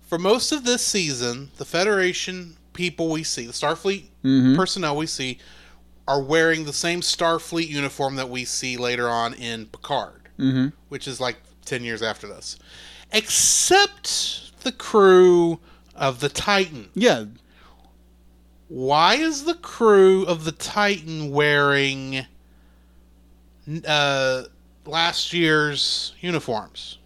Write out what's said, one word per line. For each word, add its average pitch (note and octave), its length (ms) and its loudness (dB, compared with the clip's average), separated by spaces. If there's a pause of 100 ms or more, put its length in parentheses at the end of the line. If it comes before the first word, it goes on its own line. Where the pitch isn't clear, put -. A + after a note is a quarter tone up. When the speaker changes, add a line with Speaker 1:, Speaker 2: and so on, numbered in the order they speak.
Speaker 1:
For - 180 -6
most G#3+ 320 2
of C#4+ 140 -4
this A#3+ 200 0
season, C3+ 720 -4
the C#3 60 -10
Federation F#3 920 -2 (160)
people E3+ 380 -4
we D#3+ 120 -4
see, B2+ 240 -8
the A#2+ 60 -16
Starfleet E3 520 -4 (200)
Speaker 2:
Mm-hmm. C3 320 4
Speaker 1:
personnel F3 400 -2
we D#3 100 -4
see, C3 320 -8 (680)
are C#3 140 0
wearing D#3+ 460 2
the C#3+ 80 -10
same F3 260 -4
Starfleet E3 680 -2
uniform C#3 480 -4
that C3 120 -6
we B2 160 -8
see B2+ 320 -6
later A#2+ 320 -2
on A#2 260 -2
in A#2 320 -10
Picard, - 640 -8 (100)
Speaker 2:
Mm-hmm. C3 300 0 (200)
Speaker 1:
which C#3+ 200 -12
is, B2 120 -12
like, B2 160 -4 (280)
ten B2 200 -8
years A2+ 180 -8
after G#2+ 240 -6
this. - 320 -16 (540)
Except - 1400 0 (100)
the C4 100 -6
crew F3+ 840 6 (360)
of C3+ 260 -2
the C#3+ 80 -2
Titan. E3 680 -2
Speaker 2:
Yeah. F3+ 300 2 (1400)
Speaker 1:
Why D3+ 480 4
is D4+ 280 -4
the E4 100 -2
crew F#3+ 720 4
of E3 180 -2
the D#3+ 80 -4
Titan D#3+ 760 -4
wearing, C#3 960 2 (1600)
uh, C3+ 580 2 (420)
last E3 460 -2
year's D#3 880 0
uniforms? C3+ 840 -6